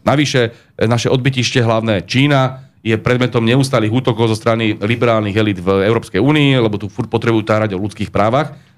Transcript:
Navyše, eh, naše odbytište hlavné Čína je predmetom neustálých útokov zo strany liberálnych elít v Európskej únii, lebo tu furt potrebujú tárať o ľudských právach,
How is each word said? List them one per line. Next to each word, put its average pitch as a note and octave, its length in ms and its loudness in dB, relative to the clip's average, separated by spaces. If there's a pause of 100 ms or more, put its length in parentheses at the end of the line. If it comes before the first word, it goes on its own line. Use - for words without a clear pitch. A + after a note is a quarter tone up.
Navyše, C3+ 480 0
eh, - 320 -8
naše A#2 240 0
odbytište B2+ 560 0
hlavné A2 400 0
Čína C3 640 0 (160)
je A2 160 0
predmetom B2 400 0
neustálých A#2+ 560 2
útokov A#2 320 0
zo A2 80 0
strany A2+ 400 0
liberálnych A2 560 0
elít G#2+ 240 0
v G2 320 0
Európskej A2+ 320 -2
únii, C#3 400 2
lebo G#2 160 0
tu G2 160 -8
furt - 160 -6
potrebujú A2 400 -2
tárať G#2+ 240 0
o F#2 80 -4
ľudských G2+ 320 -8
právach, A#2 480 -2 (180)